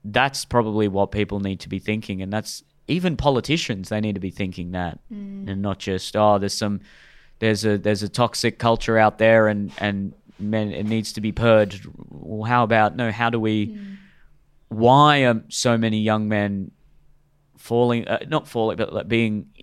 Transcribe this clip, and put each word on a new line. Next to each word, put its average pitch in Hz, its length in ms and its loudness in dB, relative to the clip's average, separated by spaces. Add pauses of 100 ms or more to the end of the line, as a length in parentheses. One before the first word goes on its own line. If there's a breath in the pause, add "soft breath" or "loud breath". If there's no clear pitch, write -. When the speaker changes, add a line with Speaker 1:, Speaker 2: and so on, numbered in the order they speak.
Speaker 1:
that's 123 400 0
probably 107 440 2
what 98 220 0
people 101 300 -2
need 98 200 -4
to - 80 -18
be 98 100 -6
thinking. 107 440 -6
And 95 100 -8
that's, - 300 -6 (240)
even 175 300 -2
politicians, 131 760 0
they 107 100 -2
need 107 140 -2
to 95 60 -6
be 92 100 -6
thinking 90 420 -8
that 90 260 -6 (140)
Speaker 2:
Mm. 196 360 -12
Speaker 1:
and 98 140 -6
not 101 160 -4
just, - 380 -6
"Oh, 107 220 4
there's 98 160 -4
some, 101 260 -4 (600 soft breath)
there's 110 240 0
a, 104 140 2
there's 101 240 0
a 101 60 -6
toxic 120 500 -2
culture 113 400 2
out 107 200 4
there 113 300 6
and, 101 300 -2
and 101 360 -4 (240)
men, 104 340 -4
it 98 140 -6
needs 110 280 -4
to 113 60 -8
be 107 120 -2
purged." 107 540 4 (220)
Well, 107 400 -10
how 123 160 4
about, 107 320 2
no, 120 160 -2
how 117 180 -2
do 120 100 -2
we, 110 280 0
Speaker 2:
Mm. 196 280 -14 (720 loud breath)
Speaker 1:
why 139 560 6
are 117 240 2
so 120 280 0
many 110 240 0
young 107 280 0
men 101 420 -2 (840)
falling, 120 520 0
uh, 107 100 -2 (100)
not - 200 -4
falling, 110 300 -2
but, - 140 -4
like, 101 160 -6
being, 110 380 0 (160)